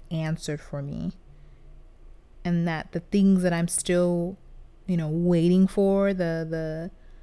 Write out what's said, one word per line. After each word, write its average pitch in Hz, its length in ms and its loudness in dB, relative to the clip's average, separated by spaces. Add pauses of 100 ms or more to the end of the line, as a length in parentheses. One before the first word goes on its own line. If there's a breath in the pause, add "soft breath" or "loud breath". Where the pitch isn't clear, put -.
(100)
answered 160 500 -4
for 143 220 -10
me. 147 300 -6 (1300 soft breath)
And 175 240 0
that 160 240 -6
the 170 80 -4
things 196 420 4
that 180 100 2
I'm 170 160 0
still, 175 680 0 (500)
you 180 100 -2
know, 160 120 -2
waiting 175 580 4
for, 196 480 2
the, 165 340 -2
the, 160 420 -6 (320 soft breath)